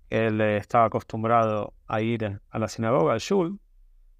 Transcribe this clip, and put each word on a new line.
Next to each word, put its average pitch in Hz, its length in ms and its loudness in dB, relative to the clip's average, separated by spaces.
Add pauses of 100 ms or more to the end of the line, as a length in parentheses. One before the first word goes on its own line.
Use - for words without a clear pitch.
Él, 110 320 0
eh, 107 160 2
estaba 113 280 2
acostumbrado 110 880 0 (100)
a 113 160 -2
ir 110 480 -4
a 120 100 -8
la 110 80 -2
sinagoga, 127 460 0
al 113 60 -2
shul, 196 400 -2 (600)